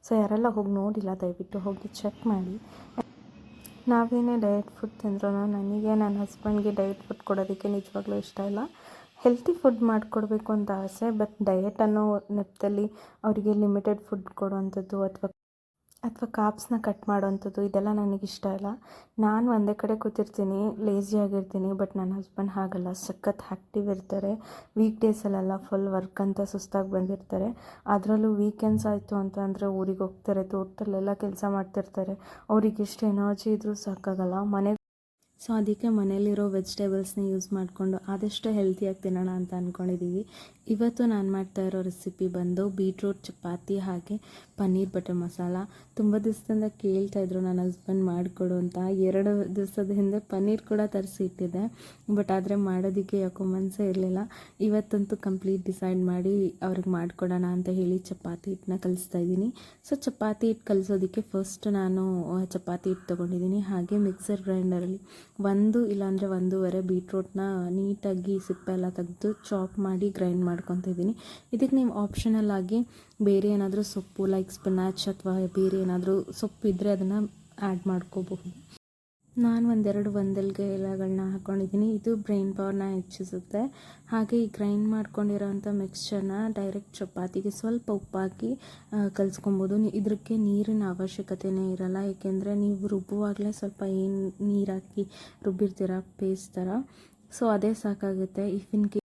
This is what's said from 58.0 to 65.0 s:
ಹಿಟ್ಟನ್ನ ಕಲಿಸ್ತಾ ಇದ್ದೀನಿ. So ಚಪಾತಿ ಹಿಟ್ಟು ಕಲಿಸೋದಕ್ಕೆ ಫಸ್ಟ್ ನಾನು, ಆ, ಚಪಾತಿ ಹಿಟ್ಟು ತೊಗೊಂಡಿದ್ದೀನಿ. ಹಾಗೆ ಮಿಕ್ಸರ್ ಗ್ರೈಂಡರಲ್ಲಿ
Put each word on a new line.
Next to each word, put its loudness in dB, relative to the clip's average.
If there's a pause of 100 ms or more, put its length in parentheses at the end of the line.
ಹಿಟ್ಟನ್ನ -4
ಕಲಿಸ್ತಾ -2
ಇದ್ದೀನಿ. 2 (340)
So 2
ಚಪಾತಿ -2
ಹಿಟ್ಟು 0
ಕಲಿಸೋದಕ್ಕೆ 2
ಫಸ್ಟ್ -4
ನಾನು, 0
ಆ, 0
ಚಪಾತಿ -4
ಹಿಟ್ಟು -4
ತೊಗೊಂಡಿದ್ದೀನಿ. 0
ಹಾಗೆ 0
ಮಿಕ್ಸರ್ 0
ಗ್ರೈಂಡರಲ್ಲಿ 0 (380)